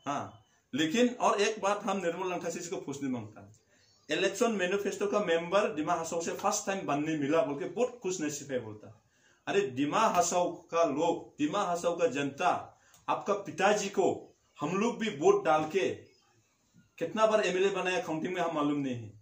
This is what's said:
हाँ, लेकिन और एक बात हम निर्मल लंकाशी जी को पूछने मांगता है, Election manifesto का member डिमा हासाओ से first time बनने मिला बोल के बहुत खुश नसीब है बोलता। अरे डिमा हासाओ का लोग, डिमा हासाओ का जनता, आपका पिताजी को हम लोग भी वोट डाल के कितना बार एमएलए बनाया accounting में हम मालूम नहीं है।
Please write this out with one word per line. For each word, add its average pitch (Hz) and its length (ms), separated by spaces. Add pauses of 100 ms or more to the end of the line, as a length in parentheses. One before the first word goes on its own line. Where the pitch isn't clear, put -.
हाँ, 127 400 (300)
लेकिन 226 340
और 208 320
एक 220 200
बात 208 220
हम 196 140
निर्मल 180 360
लंकाशी 175 260
जी - 100
को 190 80
पूछने 139 320
मांगता 110 320
है, 98 100 (640)
Election 196 340
manifesto 196 560
का 208 120
member 170 560
डिमा 160 180
हासाओ 165 280
से 185 100
first 196 340
time 190 200
बनने 151 320
मिला 147 240
बोल 143 180
के 180 60
बहुत - 380
खुश 180 180
नसीब 143 300
है 127 80
बोलता। 107 440 (440)
अरे 185 200
डिमा 147 320
हासाओ 180 640
का 165 220
लोग, 147 600
डिमा 190 200
हासाओ 175 340
का 170 100
जनता, 143 720 (300)
आपका - 240
पिताजी 196 560
को - 460 (240)
हम 165 180
लोग 202 220
भी 214 100
वोट 170 360
डाल 156 180
के 165 260 (1080)
कितना 208 280
बार 214 160
एमएलए 185 280
बनाया 180 320
accounting 160 320
में 175 80
हम 165 140
मालूम 147 240
नहीं 131 160
है। 113 260